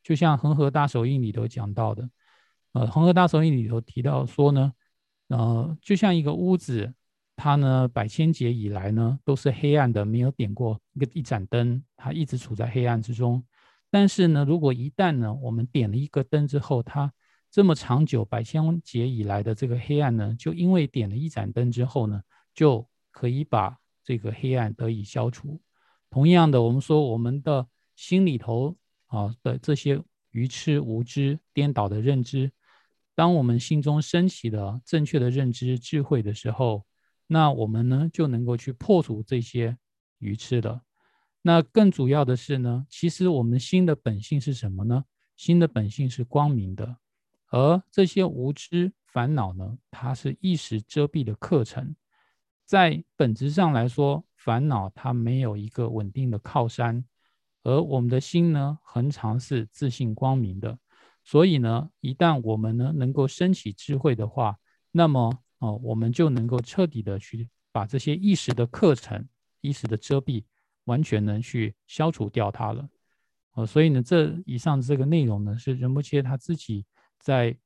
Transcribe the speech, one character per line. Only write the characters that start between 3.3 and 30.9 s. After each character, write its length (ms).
印》 120
里 120
头 120
提 220
到 240
说 260
呢， 220
呃， 540
就 140
像 200
一 80
个 100
屋 240
子， 340
它 200
呢， 340
百 180
千 260
劫 180
以 180
来 220
呢， 320
都 120
是 160
黑 240
暗 160
的， 140
没 140
有 120
点 200
过 300
一 60
个， 140
一 80
盏 260
灯， 360
它 160
一 120
直 120
处 180
在 120
黑 200
暗 120
之 140
中。 300
但 160
是 220
呢， 180
如 120
果 120
一 180
旦 220
呢， 220
我 180
们 140
点 260
了 60
一 100
个 160
灯 240
之 100
后， 240
它 300
这 120
么 120
长 300
久， 180
百 180
千 400
劫 260
以 160
来 200
的 100
这 140
个 100
黑 220
暗 160
呢， 240
就 140
因 180
为 160
点 220
了 60
一 120
盏 240
灯 180
之 140
后 240
呢， 160
就 340
可 160
以 160
把 340
这 140
个 140
黑 240
暗 180
得 160
以 140
消 260
除。 320
同 180
样 220
的， 120
我 80
们 100
说 240
我 140
们 240
的 260
心 300
里 120
头， 400
啊， 340
的 160
这 160
些 260
愚 180
痴、 320
无 240